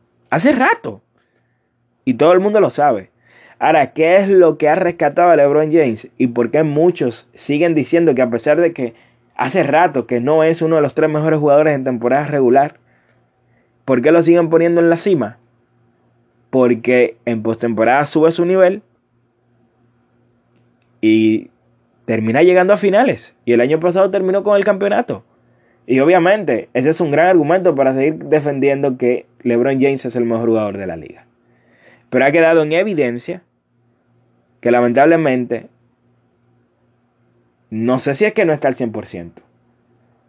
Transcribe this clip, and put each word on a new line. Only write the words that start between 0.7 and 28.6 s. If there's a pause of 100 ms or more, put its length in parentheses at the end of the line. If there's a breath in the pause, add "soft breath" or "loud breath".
Y
todo
el
mundo
lo
sabe. (520 soft breath)
Ahora,
¿qué
es
lo
que
ha
rescatado
a
LeBron
James?
¿Y
por
qué
muchos
siguen
diciendo
que
a
pesar
de
que (420 soft breath)
hace
rato
que
no
es
uno
de
los
tres
mejores
jugadores
en
temporada
regular, (1040)
por
qué
lo
siguen
poniendo
en
la
cima? (1120)
Porque
en
postemporada
sube
su
nivel (2250)
y (560)
termina
llegando
a
finales.
Y
el
año
pasado
terminó
con
el
campeonato. (600)
Y
obviamente,
ese
es
un
gran
argumento
para
seguir
defendiendo